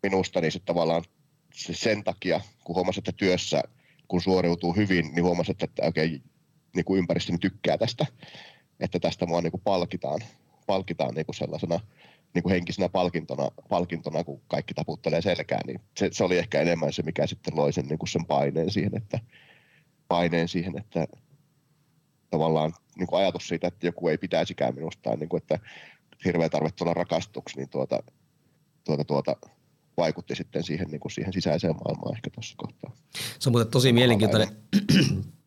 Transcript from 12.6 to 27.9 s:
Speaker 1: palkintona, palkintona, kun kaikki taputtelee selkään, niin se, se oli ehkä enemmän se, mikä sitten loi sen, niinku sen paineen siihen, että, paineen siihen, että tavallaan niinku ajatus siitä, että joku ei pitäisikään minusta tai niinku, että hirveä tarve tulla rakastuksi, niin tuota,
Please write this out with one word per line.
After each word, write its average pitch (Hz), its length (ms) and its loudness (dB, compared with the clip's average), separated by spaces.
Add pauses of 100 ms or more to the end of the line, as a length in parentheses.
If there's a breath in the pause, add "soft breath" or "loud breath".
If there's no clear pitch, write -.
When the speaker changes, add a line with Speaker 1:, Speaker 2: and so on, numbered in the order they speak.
Speaker 1:
palkintona, 82 600 -2 (200)
palkintona, 85 540 -2
kun - 240 -10
kaikki - 260 -4
taputtelee - 480 -2
selkään, - 460 0
niin - 120 -8 (180)
se, 95 140 0
se 104 120 -2
oli 90 140 4
ehkä 78 240 0
enemmän 82 320 2
se, - 100 -4
mikä 76 240 -2
sitten - 280 -6
loi 76 180 2
sen, - 120 -2
niinku 78 200 -4
sen 82 200 -2
paineen 73 460 0
siihen, 101 260 0
että, - 220 -6 (880 soft breath)
paineen 85 400 2
siihen, 85 300 -4
että 87 300 -4 (1200)
tavallaan 80 440 2 (240)
niinku 90 180 -2
ajatus 90 320 2
siitä, 85 200 -2
että 87 200 -4
joku 85 200 -2
ei 80 100 2
pitäisikään 78 580 -2
minusta 76 260 -10
tai 57 160 -2
niinku, 76 200 -4
että - 220 -2 (680 loud breath)
hirveä 85 240 2
tarve - 220 0
tulla 85 220 -2
rakastuksi, - 640 -4
niin 67 120 -8
tuota, - 340 -4 (800)